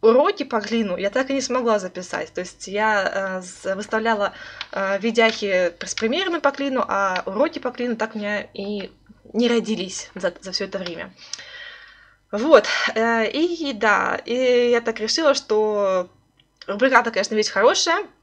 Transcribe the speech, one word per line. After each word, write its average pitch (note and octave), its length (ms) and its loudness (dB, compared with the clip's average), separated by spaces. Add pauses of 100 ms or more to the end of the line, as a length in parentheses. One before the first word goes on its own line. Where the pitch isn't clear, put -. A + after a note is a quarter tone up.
уроки C#4 420 4
по A3+ 160 -2
клину G#3 380 -2
я G3 140 -2
так C4 180 -2
и C#4 40 -2
не C4+ 80 0
смогла A#3+ 380 0
записать. F#3 540 -8
То F3+ 80 -6
есть - 260 -12
я, G3 720 0
э, - 40 -12
с-, F#3+ 320 -8
выставляла, G#3+ 580 0 (380)
э, G3 280 -2
видяхи G#3+ 800 2
с - 140 -10
примерами E4+ 460 -2
по C#4+ 120 2
клину, C4+ 360 -2
а F#3+ 400 -2
уроки B3+ 320 -2
по B3+ 100 -4
клину B3 260 -4
так A3+ 200 -6
у - 20 -6
меня G#3 240 -4 (140)
и G3+ 360 -8 (420)
не A#3 140 2
родились G#3+ 680 -2
за, F3+ 260 -2
за F#3+ 100 -14
все G3 140 -4
это F#3+ 140 -8
время. F3 340 -10 (1160)
Вот, A3+ 340 6 (300)
э, A3+ 340 2
и E4 440 -2
да, G3 520 2
и B3 460 2
я A#3 100 4
так A3+ 180 -4
решила, C#4 360 2
что G3+ 760 0 (560)
рубриката, A#3 460 4
конечно, G#3 240 -2
вещь G#3+ 140 0
хорошая E4 580 2 (160)